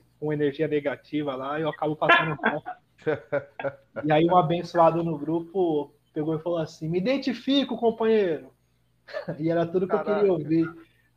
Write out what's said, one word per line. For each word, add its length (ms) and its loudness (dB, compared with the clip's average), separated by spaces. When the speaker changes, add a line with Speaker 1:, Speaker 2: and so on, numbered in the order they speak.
Speaker 1:
com 120 -4
energia 360 0
negativa 680 -4
lá 240 -6
e 40 -4
eu 60 -2
acabo 260 -2
passando 460 2
mal." 220 -2
Speaker 2:
<laughs> 1080 -6
Speaker 1:
E 60 2
aí 140 6
um 120 4
abençoado 680 4
no 140 -2
grupo 760 -2
pegou 220 -2
e 60 -4
falou 180 -2
assim, 280 -6
"Me 120 -2
identifico, 760 -2
companheiro." 760 0
<laughs> 320 -8
E 100 0
era 160 2
tudo 220 0
que 40 -6
Speaker 2:
Caraca. 200 0
Speaker 1:
eu 60 0
queria 160 4
ouvir. 520 0